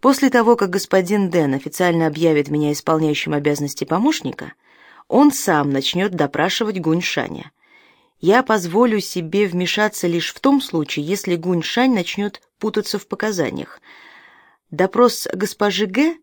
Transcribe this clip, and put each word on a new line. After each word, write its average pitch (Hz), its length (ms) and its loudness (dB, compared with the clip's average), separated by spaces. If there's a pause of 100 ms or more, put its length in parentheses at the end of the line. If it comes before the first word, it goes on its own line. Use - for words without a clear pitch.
После 269 300 4
того, 233 260 6
как 196 140 0
господин 190 600 0
Дэн 156 240 2
официально 165 520 0
объявит 151 420 2
меня 147 240 0
исполняющим 156 640 0
обязанности 147 500 -2
помощника, - 720 -4 (520)
он 285 260 4
сам 147 380 0
начнет 175 420 -2
допрашивать 185 680 -2
Гуньшаня. 160 720 -4 (680)
Я 214 220 4
позволю 214 580 2
себе 180 460 -2
вмешаться 180 640 -2
лишь 170 260 -2
в - 60 -18
том 277 200 4
случае, 151 460 -4
если 180 300 -2
Гуньшань 180 580 0
начнет 202 460 -4 (180)
путаться 214 400 -4
в - 80 -10
показаниях. 190 720 -6 (920)
Допрос 190 640 2
госпожи 202 540 -2
Г 285 360 0